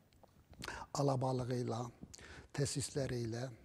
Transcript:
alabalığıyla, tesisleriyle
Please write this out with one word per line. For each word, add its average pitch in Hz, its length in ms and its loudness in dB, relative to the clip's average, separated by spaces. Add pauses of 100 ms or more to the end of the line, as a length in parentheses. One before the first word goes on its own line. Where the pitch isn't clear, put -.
(960)
alabalığıyla, 127 960 2 (640)
tesisleriyle 123 880 0 (240)